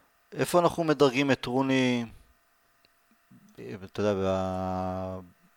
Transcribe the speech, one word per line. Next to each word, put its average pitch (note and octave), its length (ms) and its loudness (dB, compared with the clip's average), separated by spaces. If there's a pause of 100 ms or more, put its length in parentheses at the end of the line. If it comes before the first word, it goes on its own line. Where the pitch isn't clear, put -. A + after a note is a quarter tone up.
(340)
איפה C3+ 260 0
אנחנו E3+ 240 2
מדרגים C#3 480 4
את - 140 -2
רוני, B2+ 600 0 (1800)
אתה - 160 -8
יודע, G#2 120 2
ב-, F#2 1080 -2 (380)